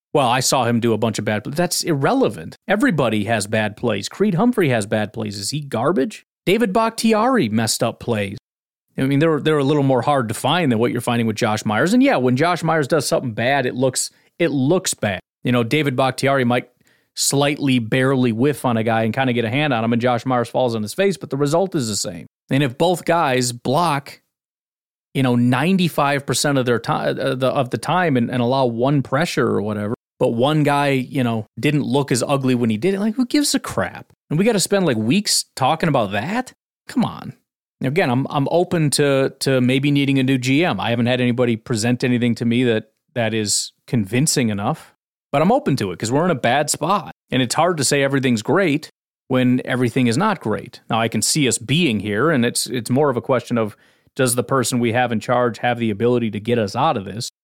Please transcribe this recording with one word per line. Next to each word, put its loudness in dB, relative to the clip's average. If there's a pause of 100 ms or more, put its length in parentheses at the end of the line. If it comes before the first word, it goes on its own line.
(120)
Well, 2
I 2
saw 2
him 2
do 2
a 0
bunch -2
of -4
bad -2
plays. -8
That's -2
irrelevant. -2 (120)
Everybody 2
has 0
bad -2
plays. -4
Creed 0
Humphrey 2
has 0
bad -2
plays. -8
Is -8
he -4
garbage? -2 (220)
David 2
Bakhtiari 2
messed 0
up -4
plays. -4 (600)
I 0
mean, 2
they're, 2
they're 2
a 2
little 2
more 4
hard 0
to -4
find 0
than 2
what 2
you're -4
finding 0
with -2
Josh -2
Myers. 0
And 4
yeah, 4
when 2
Josh 0
Myers 0
does 0
something -2
bad, 0
it -6
looks, 0 (300)
it 2
looks 0
bad. -4 (240)
You 0
know, 2
David 0
Bakhtiari 0
might 0 (440)
slightly, 0
barely 2
whiff 0
on 2
a 0
guy 0
and 0
kinda 0
get 0
a -2
hand 0
on 0
him, 0
and 0
Josh 0
Myers 0
falls 0
on -4
his -8
face, 0
but -14
the -6
result 0
is -2
the -4
same. -8 (240)
And 2
if -2
both 0
guys 2
block, -2 (920)
you 0
know, 2
ninety-five 2
percent 0
of 0
their 0
ti-, -6
uh, -2
the, 0
of 0
the -4
time 0
and, 0
and -2
allow 2
one 0
pressure 0
or 0
whatever, -4 (240)
but 2
one 2
guy, 2
you -2
know, -2 (140)
didn't 0
look 0
as 0
ugly 0
when 0
he 0
did 0
it, -4
like, -2
who 0
gives 0
a 0
crap? -6 (180)
And 0
we 2
gotta 2
spend, 0
like, 2
weeks 0 (100)
talking 0
about 0
that? -4 (340)
Come -2
on. -8 (480)
Again, 0
I'm, 0
I'm -2
open 2
to, 2
to 2
maybe 2
needing 2
a 2
new 2
G 2
M. 0
I -4
haven't 0
had 0
anybody 0
present -2
anything 0
to -4
me 2
that, 0 (220)
that -2
is -4 (160)
convincing 0
enough, -6 (380)
but 2
I'm 4
open 2
to -4
it -10
'cause -4
we're 2
in 2
a 0
bad 0
spot. -2 (200)
And 0
it's -2
hard 2
to 0
say 2
everything's 2
great 0 (400)
when 2
everything 0
is 2
not 0
great. -6
Now, 0
I 2
can -2
see 2
us 2
being 0
here, 0
and 2
it's, -2
it's -6
more 2
of 0
a -4
question -2
of, -2 (380)
does 0
the 0
person 0
we 0
have 0
in -2
charge 0
have -2
the 0
ability 0
to -6
get 0
us -4
out 0
of -8
this, -10 (140)